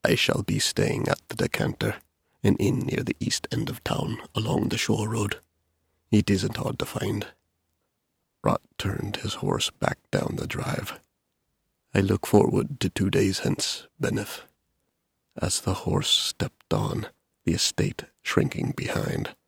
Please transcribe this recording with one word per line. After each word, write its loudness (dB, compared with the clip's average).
"I 4
shall 2
be 0
staying 0
at 0
the -10
Decanter, -2
an 6
inn 2
near -2
the -4
east -2
end -2
of -10
town -2
along 0
the 0
shore 0
road. -2
It 4
isn't 0
hard -4
to -2
find." -4
Rot 2
turned -4
his -6
horse 0
back -2
down 0
the -4
drive. -6
"I 6
look 2
forward 4
to 2
two 2
days 2
hence, -2
Benef." -2
As -2
the -2
horse 0
stepped -2
on, 0
the 2
estate 0
shrinking 0
behind -4